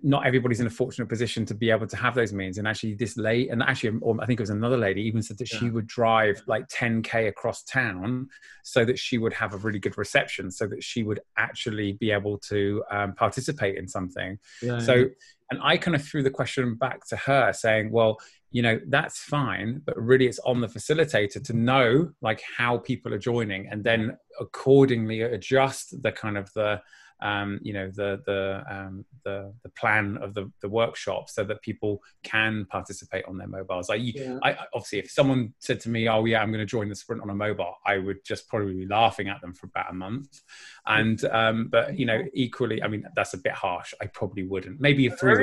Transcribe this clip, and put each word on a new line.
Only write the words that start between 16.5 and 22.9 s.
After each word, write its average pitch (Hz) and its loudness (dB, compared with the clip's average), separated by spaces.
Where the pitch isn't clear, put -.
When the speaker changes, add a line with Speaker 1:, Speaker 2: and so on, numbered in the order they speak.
Speaker 1:
back 127 -4
to 110 -4
her 123 4
saying, 110 2
"Well, 110 4
you 120 0
know, 113 4
that's 139 0
fine, 123 -2
but - -4
really 127 6
it's 113 -2
on 123 0
the 110 0
facilitator 110 0
to - -6
know, 127 4
like, 110 0
how 120 2
people 117 -6